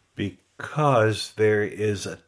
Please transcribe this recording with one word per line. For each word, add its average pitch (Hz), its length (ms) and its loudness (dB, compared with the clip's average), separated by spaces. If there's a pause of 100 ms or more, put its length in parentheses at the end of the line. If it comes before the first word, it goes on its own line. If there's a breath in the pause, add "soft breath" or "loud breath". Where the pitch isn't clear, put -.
(160)
Because 110 1200 -2
there 107 260 4
is 101 420 -4
a 90 220 -10